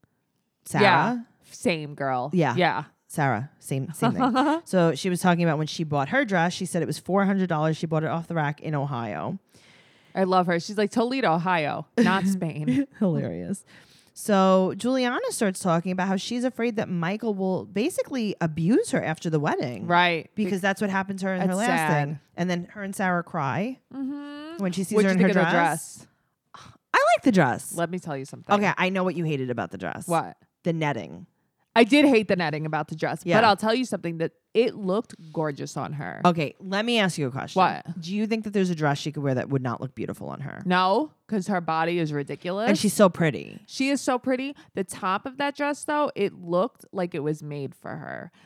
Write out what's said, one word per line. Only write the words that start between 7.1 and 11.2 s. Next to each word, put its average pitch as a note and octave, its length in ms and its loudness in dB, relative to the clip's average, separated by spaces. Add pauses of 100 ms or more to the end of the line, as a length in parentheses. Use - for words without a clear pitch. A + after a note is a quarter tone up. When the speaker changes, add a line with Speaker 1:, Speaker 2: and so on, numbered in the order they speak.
Speaker 1:
hundred F#3+ 240 2
dollars. D#3 260 0
She E3 120 -4
bought D#3 160 0
it D#3 60 -2
off E3 180 -4
the E3+ 80 -8
rack D3 260 -2
in D#3 140 -4
Ohio. A#2+ 640 -4 (760)
Speaker 2:
I F#3+ 80 0
love F#3 240 4
her. F3 120 2
She's G3+ 200 -4
like, G#3 100 2
"Toledo, B3 460 0